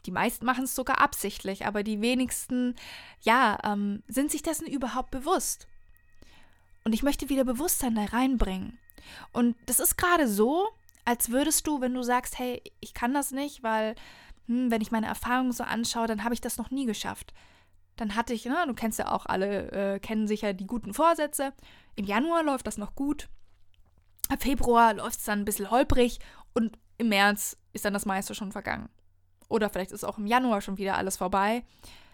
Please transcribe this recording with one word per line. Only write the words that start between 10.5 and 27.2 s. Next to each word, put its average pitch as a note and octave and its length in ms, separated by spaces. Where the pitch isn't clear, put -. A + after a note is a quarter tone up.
als A#3+ 240
würdest D4 380
du, D4 140
wenn B3+ 120
du B3+ 100
sagst, B3 360
"Hey, B3 220
ich - 140
kann B3 200
das C#4+ 180
nicht, C#4+ 320
weil, A3 320
hm, A#3+ 240
wenn A3 100
ich G#3 100
meine A3 160
Erfahrungen B3 440
so A#3+ 120
anschaue, A#3 440
dann G#3+ 160
habe A#3 100
ich - 80
das - 160
noch A3+ 140
nie C4+ 140
geschafft." G3+ 480
Dann G#3+ 200
hatte A#3+ 180
ich, A3 120
ne, D#4 220
du A#3+ 60
kennst A3 260
ja - 120
auch - 140
alle, G3 460
äh, G3 280
kennen G#3+ 280
sicher G#3 260
die F#3+ 140
guten A3 260
Vorsätze. D4 600
Im G#3 100
Januar D#4 380
läuft C4+ 240
das G#3+ 100
noch G#3 180
gut. C#4+ 340
Ab C#4 120
Februar A#3 520
läuft's - 320
dann G#3 140
ein G3+ 60
bisschen G3+ 260
holprig B3 480
und A3+ 240
im A#3 120
März G3+ 480